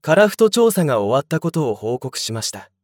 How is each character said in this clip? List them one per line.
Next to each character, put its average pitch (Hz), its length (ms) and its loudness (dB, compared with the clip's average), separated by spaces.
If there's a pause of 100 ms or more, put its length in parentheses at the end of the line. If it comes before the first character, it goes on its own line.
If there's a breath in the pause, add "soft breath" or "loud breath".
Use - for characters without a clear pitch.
樺 190 260 4
太 220 220 2
調 226 200 2
査 190 140 0
が 127 160 0
終 101 140 0
わ 139 60 2
っ - 40 -8
た 160 160 -4
こ 170 100 -4
と 147 200 -2
を 104 40 -2
報 117 240 -6
告 - 200 -10
し - 160 -8
ま 110 80 -8
し - 80 -6
た。 - 200 -14 (140)